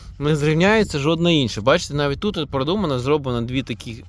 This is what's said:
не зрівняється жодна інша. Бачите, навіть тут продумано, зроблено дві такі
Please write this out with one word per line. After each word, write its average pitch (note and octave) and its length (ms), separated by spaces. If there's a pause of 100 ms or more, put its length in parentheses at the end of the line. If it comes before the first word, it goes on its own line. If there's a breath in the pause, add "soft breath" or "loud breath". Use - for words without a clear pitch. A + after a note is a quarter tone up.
(180 loud breath)
не D3+ 180
зрівняється E3 640
жодна E3 320
інша. C3+ 300
Бачите, C#3+ 340
навіть C#3+ 260
тут F3+ 300
продумано, D3 480
зроблено C3 440
дві B2+ 200
такі A2+ 460